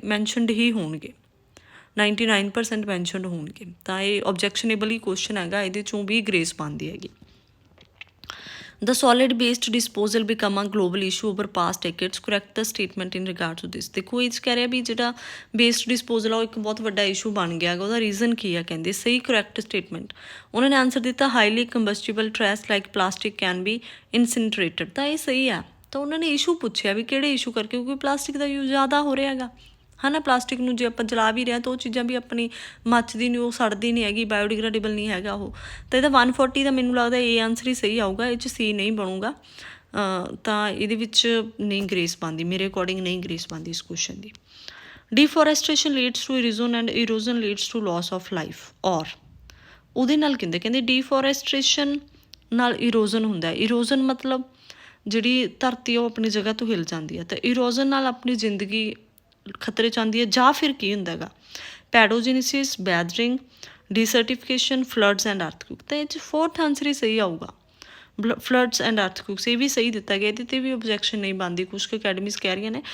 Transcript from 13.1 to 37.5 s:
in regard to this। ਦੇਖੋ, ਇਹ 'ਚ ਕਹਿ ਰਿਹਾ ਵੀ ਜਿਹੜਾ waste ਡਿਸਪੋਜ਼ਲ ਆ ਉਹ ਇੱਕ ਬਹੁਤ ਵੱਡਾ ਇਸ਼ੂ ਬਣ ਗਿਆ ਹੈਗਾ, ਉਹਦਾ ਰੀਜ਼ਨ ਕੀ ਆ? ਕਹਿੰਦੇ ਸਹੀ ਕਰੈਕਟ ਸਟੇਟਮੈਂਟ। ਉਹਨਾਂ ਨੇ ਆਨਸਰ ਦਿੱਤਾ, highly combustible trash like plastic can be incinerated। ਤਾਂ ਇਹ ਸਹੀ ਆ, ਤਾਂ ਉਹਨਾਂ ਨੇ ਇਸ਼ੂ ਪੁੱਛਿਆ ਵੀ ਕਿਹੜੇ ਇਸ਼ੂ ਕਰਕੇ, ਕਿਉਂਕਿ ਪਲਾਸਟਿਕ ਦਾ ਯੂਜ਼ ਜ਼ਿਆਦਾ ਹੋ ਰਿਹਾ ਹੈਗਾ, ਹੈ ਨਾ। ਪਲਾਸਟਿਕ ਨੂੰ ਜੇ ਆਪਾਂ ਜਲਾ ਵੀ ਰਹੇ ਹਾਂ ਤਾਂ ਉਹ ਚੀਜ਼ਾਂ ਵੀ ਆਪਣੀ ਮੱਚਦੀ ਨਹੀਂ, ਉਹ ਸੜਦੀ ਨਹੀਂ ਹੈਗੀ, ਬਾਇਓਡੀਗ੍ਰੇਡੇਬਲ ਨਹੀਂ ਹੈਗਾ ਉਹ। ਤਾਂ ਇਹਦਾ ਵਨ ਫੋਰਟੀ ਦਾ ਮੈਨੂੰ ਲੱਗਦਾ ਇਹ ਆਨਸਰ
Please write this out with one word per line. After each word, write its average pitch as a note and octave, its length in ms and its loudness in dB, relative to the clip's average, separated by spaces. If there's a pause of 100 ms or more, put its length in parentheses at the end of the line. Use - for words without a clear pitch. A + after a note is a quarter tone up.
in F#3 120 -4
regard E3+ 320 -4
to F3+ 120 -8
this। - 200 -8
ਦੇਖੋ, A#3+ 280 -2
ਇਹ B3 80 0
'ਚ - 80 -6
ਕਹਿ A#3+ 180 0
ਰਿਹਾ A#3+ 100 2
ਵੀ B3+ 140 0
ਜਿਹੜਾ A#3+ 320 -2 (440)
waste A#3 320 4
ਡਿਸਪੋਜ਼ਲ A3+ 440 0
ਆ A3+ 40 2
ਉਹ A3+ 60 2
ਇੱਕ A3+ 160 -4
ਬਹੁਤ G#3+ 220 -4
ਵੱਡਾ G#3 220 0
ਇਸ਼ੂ G3 300 0
ਬਣ E3+ 260 0
ਗਿਆ E3+ 120 2
ਹੈਗਾ, F3 140 -2
ਉਹਦਾ A3+ 160 0
ਰੀਜ਼ਨ A3 340 2
ਕੀ G3 200 -2
ਆ? E3+ 80 -2
ਕਹਿੰਦੇ E3+ 300 -4
ਸਹੀ A#3+ 260 2
ਕਰੈਕਟ A3 420 0
ਸਟੇਟਮੈਂਟ। F#3+ 540 -8 (400)
ਉਹਨਾਂ C4 160 4
ਨੇ C#4 60 6
ਆਨਸਰ B3+ 240 4
ਦਿੱਤਾ, B3+ 380 2
highly A3+ 380 4
combustible A3 640 -2
trash G#3 340 0
like G3+ 260 -2
plastic G3 460 -2
can F3+ 240 0
be A3+ 100 -2 (420)
incinerated। G#3+ 760 0
ਤਾਂ C#4 120 0
ਇਹ D4+ 100 0
ਸਹੀ C4 320 0
ਆ, F3+ 140 -2 (300)
ਤਾਂ C#4 80 -4
ਉਹਨਾਂ D4 180 -4
ਨੇ E4 100 0
ਇਸ਼ੂ D4 260 2
ਪੁੱਛਿਆ A3 380 -2
ਵੀ A3 100 0
ਕਿਹੜੇ C#4 300 2
ਇਸ਼ੂ A#3+ 200 -2
ਕਰਕੇ, A3 160 -2
ਕਿਉਂਕਿ B3 260 -4
ਪਲਾਸਟਿਕ C#4 420 -2
ਦਾ C#4+ 100 0
ਯੂਜ਼ C#4 220 -2
ਜ਼ਿਆਦਾ C#4 340 4
ਹੋ C#4 140 2
ਰਿਹਾ C#4 140 0
ਹੈਗਾ, B3+ 200 -6 (540)
ਹੈ C#4 60 4
ਨਾ। D#4 100 0
ਪਲਾਸਟਿਕ B3+ 400 2
ਨੂੰ B3 160 0
ਜੇ A#3+ 100 0
ਆਪਾਂ A#3 180 -2
ਜਲਾ A3 260 2
ਵੀ A#3+ 140 0
ਰਹੇ A#3+ 80 0
ਹਾਂ A#3+ 80 0
ਤਾਂ B3+ 120 -2
ਉਹ B3+ 40 -4
ਚੀਜ਼ਾਂ B3 280 -2
ਵੀ B3 100 -2
ਆਪਣੀ A#3 340 -4 (380)
ਮੱਚਦੀ A#3+ 420 2
ਨਹੀਂ, A#3+ 120 0
ਉਹ A#3+ 120 0
ਸੜਦੀ A3+ 400 0
ਨਹੀਂ A#3 120 2
ਹੈਗੀ, G#3+ 200 0
ਬਾਇਓਡੀਗ੍ਰੇਡੇਬਲ G#3+ 720 0
ਨਹੀਂ G#3 140 -2
ਹੈਗਾ G3 240 -2
ਉਹ। G3+ 200 -6 (380)
ਤਾਂ C4 80 4
ਇਹਦਾ C#4 100 6
ਵਨ B3+ 240 6
ਫੋਰਟੀ C4 320 2
ਦਾ C#4 60 4
ਮੈਨੂੰ B3+ 240 2
ਲੱਗਦਾ A#3+ 220 2
ਇਹ A#3 240 4
ਆਨਸਰ A3+ 280 0